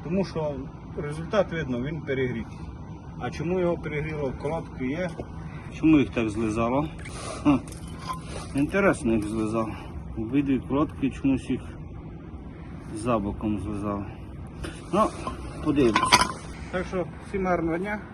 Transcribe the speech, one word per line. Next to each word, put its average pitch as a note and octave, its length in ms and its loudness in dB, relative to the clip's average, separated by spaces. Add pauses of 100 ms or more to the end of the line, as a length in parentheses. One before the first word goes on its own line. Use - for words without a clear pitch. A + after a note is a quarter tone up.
Тому F3 220 0
що D3+ 300 -2 (420)
результат D#3+ 540 0
видно, C3 300 0
він D3 200 -2
перегрітий. B2+ 580 -2 (600)
А B2 120 -4
чому E3+ 280 0
його F3 180 2
перегріло? D3+ 640 -2
Колодки C#3+ 460 -4
є. E3+ 220 0 (720)
Чому D#3 200 10
їх A2+ 100 4
так A2+ 200 2
злизало? A#2 600 2 (540)
Ха. C4+ 160 8 (960)
Інтересно, D3+ 580 4
як G#2+ 100 4
злизало. G#2+ 480 0 (460)
Обидві C3 420 2
колодки C#3 500 0
чомусь C3+ 400 2
їх C3 120 0 (1300)
за A2+ 260 2
боком G2+ 400 0
злизало. G2+ 460 -2 (880)
Ну, G3+ 160 6 (540)
подивимось. C#3 640 6 (440)
Так F3+ 140 -2
що F#3 200 -2 (220)
всім F#3+ 180 0
гарного E3 320 2
дня G#3 220 -2 (140)